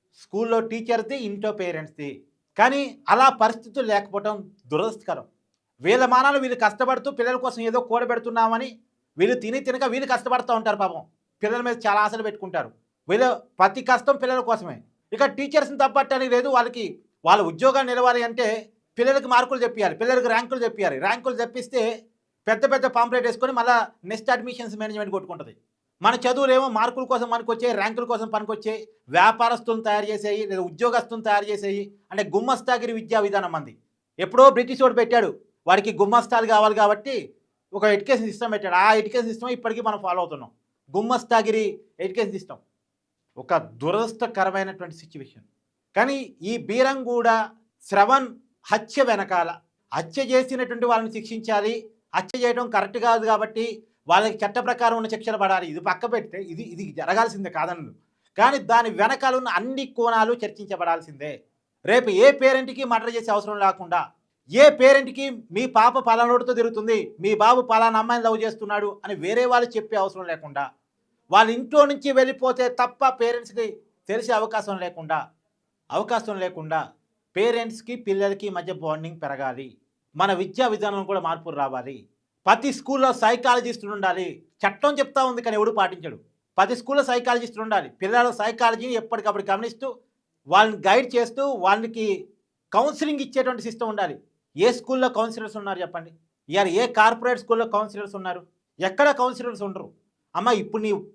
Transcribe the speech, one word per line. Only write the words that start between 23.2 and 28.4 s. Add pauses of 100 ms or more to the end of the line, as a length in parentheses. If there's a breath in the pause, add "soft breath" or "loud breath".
వేసుకొని
మళ్ళా (340)
నెక్స్ట్
అడ్మిషన్స్
మేనేజ్‌మెంట్
కొట్టుకుంటది. (520)
మన (100)
చదువులేమో (100)
మార్కుల
కోసం
పనికొచ్చాయి,
ర్యాంకుల
కోసం
పనికొచ్చాయి, (340)